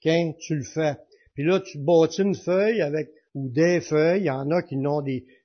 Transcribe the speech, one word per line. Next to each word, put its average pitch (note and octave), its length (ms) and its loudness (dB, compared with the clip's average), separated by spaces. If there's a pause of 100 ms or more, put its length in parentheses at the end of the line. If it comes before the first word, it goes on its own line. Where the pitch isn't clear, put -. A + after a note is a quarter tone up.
qu'un, D#3+ 360 2
tu - 180 -6
le C#3 60 -6
fais. D3+ 340 -4 (360)
Puis C#3 120 -6
là, F3+ 160 2
tu - 180 -12
bâtis D#3+ 420 2
une G3 140 0
feuille G3 480 0
avec, D3+ 260 -4 (260)
ou C3+ 140 -6
des E3 320 2
feuilles, D#3+ 400 2
il F#3 60 -2
y C#3+ 40 0
en C#3 200 -4
a F3 100 2
qui C#3+ 160 -6
ont C#3+ 240 0
des, C3+ 240 -4 (200)